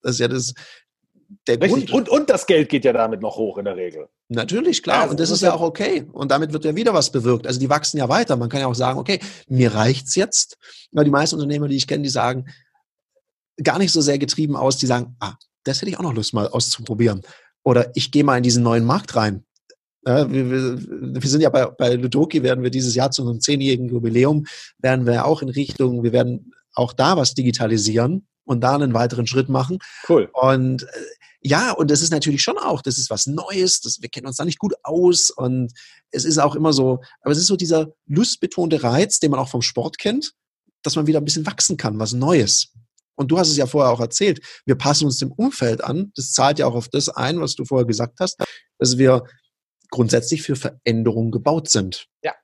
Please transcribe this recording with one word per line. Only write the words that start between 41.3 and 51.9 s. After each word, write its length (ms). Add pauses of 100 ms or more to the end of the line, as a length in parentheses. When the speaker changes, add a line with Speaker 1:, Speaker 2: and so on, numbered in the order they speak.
Speaker 1:
wachsen 300
kann, 240
was 120
Neues. 600 (420)
Und 160
du 80
hast 120
es 60
ja 100
vorher 260
auch 80
erzählt, 400 (260)
wir 80
passen 300
uns 140
dem 120
Umfeld 540
an, 320
das 160
zahlt 260
ja 80
auch 80
auf 140
das 200
ein, 320
was 140
du 100
vorher 220
gesagt 320
hast, 240 (360)
dass 200
wir 260 (680)
grundsätzlich 520
für 140
Veränderung 760
gebaut 380
sind. 380 (180)